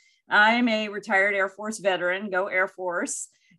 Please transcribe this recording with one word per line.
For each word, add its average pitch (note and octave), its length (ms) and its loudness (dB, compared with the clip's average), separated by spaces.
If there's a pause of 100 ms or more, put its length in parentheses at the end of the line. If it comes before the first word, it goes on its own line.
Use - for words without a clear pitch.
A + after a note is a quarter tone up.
(300)
I'm A3+ 400 4
a G#3+ 180 -2
retired G3+ 460 0
Air G3 160 0
Force G#3+ 300 -8
veteran, F#3 500 0
go F#3 160 0
Air F#3 200 0
Force. F#3 600 -6 (300)